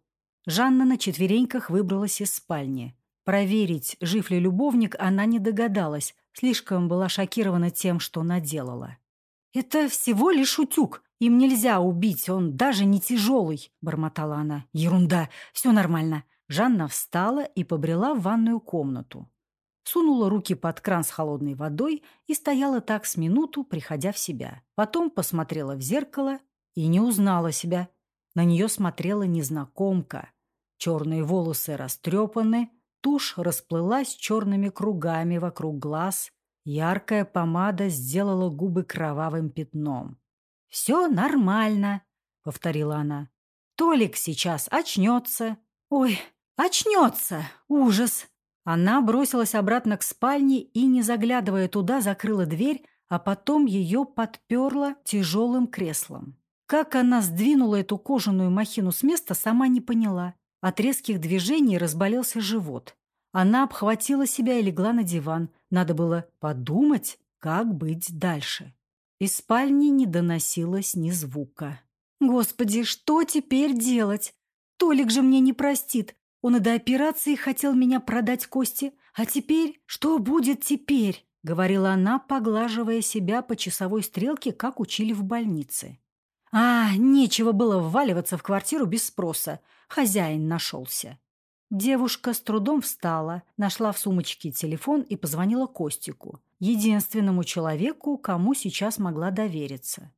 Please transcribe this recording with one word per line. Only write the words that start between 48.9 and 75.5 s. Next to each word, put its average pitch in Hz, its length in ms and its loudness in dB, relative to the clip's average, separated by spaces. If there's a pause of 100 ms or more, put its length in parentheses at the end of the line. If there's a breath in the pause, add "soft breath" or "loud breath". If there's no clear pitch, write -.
бросилась 240 540 2
обратно 214 400 2
к 196 60 -8
спальне 269 600 2
и, 240 260 0
не 254 160 4
заглядывая 208 640 0
туда, 208 340 0
закрыла 196 440 -2
дверь, 220 380 -2 (240 soft breath)
а 175 120 -2
потом 277 460 0
ее 196 400 0
подперло 262 1000 -2
тяжелым 220 640 0
креслом. 156 680 -8 (300)
Как 311 300 0
она 247 260 4
сдвинула 214 540 4
эту 196 240 -2
кожаную 190 500 2
махину 190 420 0
с - 120 -2
места, 285 320 0
сама 240 320 2
не 247 140 4
поняла. 202 520 0 (280)
От 185 180 -2
резких 226 400 0
движений 190 580 2
разболелся 196 640 0
живот. 190 540 -4 (360)
Она 202 320 4
обхватила 269 600 0
себя 247 320 0
и 226 60 2
легла 190 300 0
на 233 100 2
диван. 165 460 -2 (200)
Надо 180 240 2
было 170 320 0 (140)
подумать, 156 800 0 (180)
как 190 340 -2
быть 165 460 -6
дальше. 147 560 -4 (460)
Из 196 160 -2
спальни 277 540 2
не 269 180 4
доносилось 175 880 -2
ни 170 160 -2
звука. 147 720 -8 (380)
«Господи, 240 640 2
что 302 420 0
теперь 277 540 0
делать? 226 560 0 (440)
Толик 285 340 4
же 262 100 2
мне 262 200 6
не 262 120 6